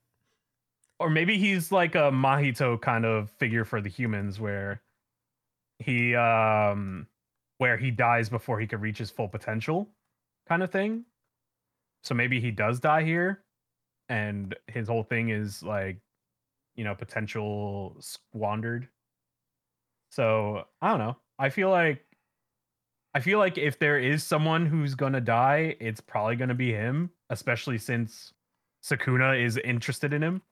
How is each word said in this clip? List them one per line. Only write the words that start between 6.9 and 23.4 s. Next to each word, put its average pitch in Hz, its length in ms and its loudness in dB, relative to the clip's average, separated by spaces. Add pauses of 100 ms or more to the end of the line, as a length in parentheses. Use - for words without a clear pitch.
where 123 180 4
he 127 140 -2
dies 117 380 2
before 117 300 -4
he 110 80 -4
could 104 140 -6
reach 107 180 -4
his 107 120 -8
full 107 180 -6
potential 120 640 -4 (540)
kind 170 160 2
of 180 80 -4
thing. 220 340 -2 (1000)
So 127 120 -4
maybe 123 260 2
he 120 100 -2
does 110 280 0
die 156 240 2
here, 175 420 0 (640)
and 104 460 -4 (120)
his 113 220 -6
whole 113 140 0
thing 117 260 -2
is, 104 340 -4
like, 98 380 -6 (720)
you 117 100 -8
know, 101 100 -4
potential 104 1040 -8
squandered. 110 880 -6 (1200)
So 110 580 0 (140)
I 180 80 0
don't 196 100 0
know. 117 180 -4 (220)
I 135 100 0
feel 190 200 0
like, 170 360 2 (1080)
I 143 60 0
feel 190 200 2
like 190 180 2